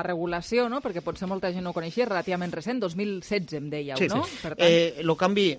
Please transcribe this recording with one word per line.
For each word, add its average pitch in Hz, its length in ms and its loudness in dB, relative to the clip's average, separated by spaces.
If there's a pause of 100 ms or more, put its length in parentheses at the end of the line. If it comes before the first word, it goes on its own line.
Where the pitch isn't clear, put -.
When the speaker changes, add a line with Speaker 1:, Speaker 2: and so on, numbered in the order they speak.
Speaker 1:
regulació, 175 720 0
no? 277 80 -4
Perquè 170 240 -6
potser 175 240 -4
molta 190 240 -2
gent 185 100 -4
no 175 60 -4
ho 175 80 -4
coneixia, 180 320 -2
relativament 180 420 -2
recent, 202 300 -4
dos 175 160 -2
mil 202 260 -2
setze, 196 380 -2
em 147 80 -6
dèieu, 143 260 -4
Speaker 2:
Sí, 156 140 2
Speaker 1:
no? 240 160 2
Speaker 2:
sí. 339 160 -10
Speaker 1:
Per 156 160 -6
tant 175 100 6
Speaker 2:
Eh, 170 380 6
lo 160 100 4
canvi 190 440 4